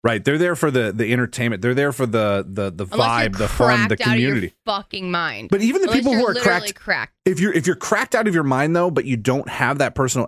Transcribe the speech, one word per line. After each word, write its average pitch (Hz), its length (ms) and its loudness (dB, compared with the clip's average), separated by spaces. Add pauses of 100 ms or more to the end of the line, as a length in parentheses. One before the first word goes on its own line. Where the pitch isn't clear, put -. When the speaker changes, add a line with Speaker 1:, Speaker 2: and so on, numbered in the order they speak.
Speaker 1:
Right. 110 200 0
They're 147 140 2
there 175 160 2
for 151 160 0
the, 117 220 0
the 110 200 -2
entertainment. 120 500 -2
They're 123 120 0
there 139 160 0
for 127 160 -2
the, 104 420 0
the, 98 220 -4
the 90 140 -8
Speaker 2:
Unless 117 380 0
you're 110 80 0
Speaker 1:
vibe, 95 80 -6
the 104 100 0
fun, 123 400 2
the - 80 0
Speaker 2:
cracked 220 120 -2
out 220 60 2
of 226 60 2
your 127 100 2
Speaker 1:
community. 92 240 -2 (100)
Speaker 2:
fucking 196 460 -6
mind. 156 400 -4
Speaker 1:
But 196 120 2
even 302 200 2
the 359 60 2
Speaker 2:
Unless 269 100 2
Speaker 1:
people 254 140 2
who 226 80 2
Speaker 2:
you're 233 100 2
Speaker 1:
are 170 40 -2
Speaker 2:
literally 175 260 0
Speaker 1:
cracked, 202 160 -8
Speaker 2:
cracked. 180 360 -6 (120)
Speaker 1:
if 180 160 2
you're, 202 120 2
if 151 140 0
you're 180 80 2
cracked 220 400 -2
out 220 140 2
of 180 60 0
your 156 100 2
mind, 139 320 2
though, 175 120 2
but 160 160 0
you 131 120 -2
don't 127 320 0
have 139 300 0
that 131 180 0
personal 127 320 0